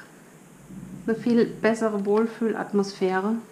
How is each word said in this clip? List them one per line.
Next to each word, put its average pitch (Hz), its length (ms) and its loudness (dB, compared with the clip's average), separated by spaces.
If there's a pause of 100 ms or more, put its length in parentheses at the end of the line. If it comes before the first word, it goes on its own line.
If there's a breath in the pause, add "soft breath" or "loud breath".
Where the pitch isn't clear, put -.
(1080)
eine 226 100 0
viel 233 300 4
bessere 214 600 0
Wohlfühlatmosphäre. 202 1300 0 (180)